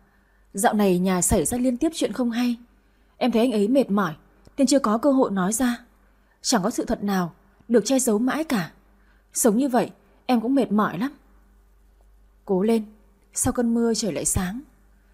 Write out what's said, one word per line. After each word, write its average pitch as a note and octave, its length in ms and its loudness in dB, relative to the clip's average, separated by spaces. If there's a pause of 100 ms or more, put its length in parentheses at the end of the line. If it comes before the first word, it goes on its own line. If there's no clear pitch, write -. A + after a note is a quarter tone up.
(520)
Dạo A3+ 220 0
này G3 240 2
nhà F#3 240 0
xảy F#3+ 220 2
ra B3 140 -4
liên B3 180 0
tiếp D#4+ 180 -2
chuyện B3+ 180 -4
không A#3+ 180 -4
hay. A#3+ 260 -2 (600)
Em B3 140 0
thấy A3 120 2
anh B3+ 100 2
ấy G#3 160 2
mệt B3+ 220 2
mỏi G3 240 0 (420)
nên C4+ 100 4
chưa C4+ 120 4
có A3+ 200 0
cơ C#4 140 2
hội C4 180 2
nói F#3+ 220 0
ra. A#3+ 320 -2 (560)
Chẳng A3 220 0
có A3 80 -2
sự - 140 -4
thật A3 200 -4
nào F#3 280 -2 (360)
được A3 160 4
che C4 140 2
giấu A3+ 200 0
mãi B3+ 260 -2
cả. G3+ 280 -4 (600)
Sống G#3 240 2
như C4+ 120 0
vậy A#3 220 0 (360)
em B3 140 2
cũng G#3 140 -2
mệt B3 180 0
mỏi G3 260 0
lắm." C4+ 140 -4 (1300)
"Cố F#3 180 -2
lên, A3 220 0 (500)
sau - 180 -2
cơn A#3 220 -2
mưa A#3 200 0
trời G#3+ 180 -4
lại C#3 120 -6
sáng." F#3+ 360 -4 (540)